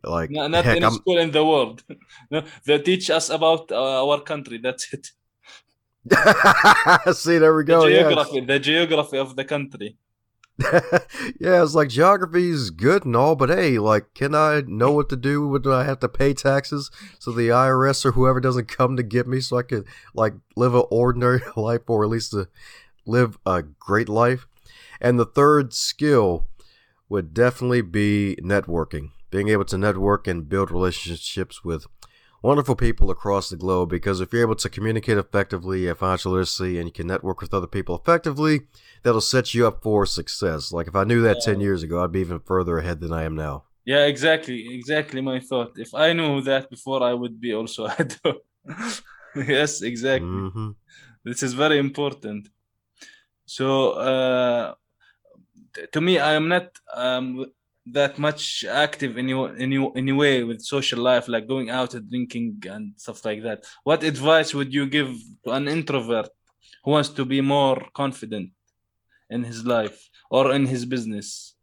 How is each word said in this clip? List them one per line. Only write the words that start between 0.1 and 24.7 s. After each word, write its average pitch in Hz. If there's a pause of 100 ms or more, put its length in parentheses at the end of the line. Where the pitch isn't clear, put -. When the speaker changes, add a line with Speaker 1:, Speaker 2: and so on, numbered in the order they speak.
Speaker 2:
No, 147
not 165
Speaker 1:
heck, 113
Speaker 2:
any -
Speaker 1:
I'm 113
Speaker 2:
school 175
in 165
the 151
world. 131 (240)
<laughs> -
No, 151 (220)
they 147
teach 180
us 160
about, 160
uh, 131
our 143
country. 139
That's 127
it. - (960)
Speaker 1:
<laughs> 180
See, 170
there 160
we 156
go, 165
Speaker 2:
The 156
Speaker 1:
yes. 160
Speaker 2:
geography, 147
the 135
geography 151
of 131
the 131
country. 135 (640)
Speaker 1:
<laughs> - (800)
Yeah, 175
it's 151
like, 151
geography 175
is 135
good 127
and 123
all, 143
but 131
hey, 160
like, 107
can 139
I 151
know 120
what 147
to 139
do? 143
What 139
do 135
I 127
have 135
to -
pay 143
taxes 139 (280)
so -
the 117
I 127
R 131
S 135
or 127
whoever 127
doesn't 123
come 127
to 127
get 117
me 131
so 127
I 123
could, 120 (300)
like, 110 (220)
live 120
an 123
ordinary 123
<laughs> -
life, 117
or 107
at 107
least 113
to 101 (580)
live 117
a 90
great 95
life? 120 (540)